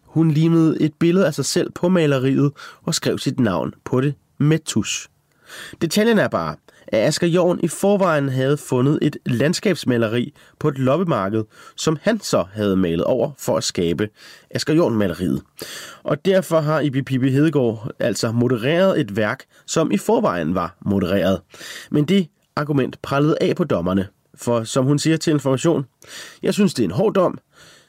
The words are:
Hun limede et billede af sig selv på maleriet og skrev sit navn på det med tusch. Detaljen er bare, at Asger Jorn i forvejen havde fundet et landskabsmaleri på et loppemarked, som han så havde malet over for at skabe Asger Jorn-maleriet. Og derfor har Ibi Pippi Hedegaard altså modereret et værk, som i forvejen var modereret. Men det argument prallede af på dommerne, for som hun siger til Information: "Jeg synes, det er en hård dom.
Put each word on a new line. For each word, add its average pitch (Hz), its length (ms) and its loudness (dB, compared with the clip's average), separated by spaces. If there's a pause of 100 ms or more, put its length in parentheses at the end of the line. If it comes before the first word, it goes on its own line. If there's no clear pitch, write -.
Hun 160 260 2
limede 160 500 4
et 156 180 0
billede 175 280 2
af 139 80 -2
sig 139 100 -4
selv - 280 -2
på - 160 -2
maleriet 139 640 2 (300)
og 165 120 -4
skrev 101 240 -2
sit 131 220 -4
navn 90 340 0 (100)
på 127 160 -2
det 139 140 -2 (240)
med 151 260 2
tusch. - 440 -4 (720)
Detaljen 214 380 2
er 135 100 2
bare, 80 280 -4 (320)
at 110 180 2
Asger 156 200 0
Jorn 170 360 2
i 170 60 2
forvejen 180 600 2
havde 131 280 0
fundet 139 460 0
et 147 140 0 (100)
landskabsmaleri 123 1080 0 (240)
på 151 100 0
et 139 100 -4
loppemarked, 127 680 0 (320)
som 160 260 -2
han 214 180 0
så 101 320 0
havde 101 240 0
malet 87 280 0
over 123 340 0
for - 180 -2
at - 80 -4
skabe 87 440 -2 (420)
Asger - 240 -2
Jorn-maleriet. 101 680 0 (600)
Og - 220 -4
derfor 180 360 2
har 151 200 0
Ibi 135 220 -2
Pippi 131 280 0
Hedegaard 131 680 0
altså 117 340 -2
modereret 131 680 2
et 101 160 -4
værk, 107 280 -2 (220)
som - 240 0
i 208 80 2
forvejen 107 560 0
var 87 300 -4
modereret. 95 560 0 (500)
Men 147 140 2
det 180 240 0 (280)
argument 147 460 -2
prallede 147 380 0
af - 160 0
på 180 80 0
dommerne, 95 420 0 (280)
for 117 300 -2
som 131 200 -2
hun 143 140 2
siger 160 180 0
til 160 140 -2
Information: 143 540 0 (580)
"Jeg - 120 0
synes, 190 200 2
det 120 80 0
er 95 60 2
en 85 60 -4
hård 185 200 0
dom. 180 240 0 (500)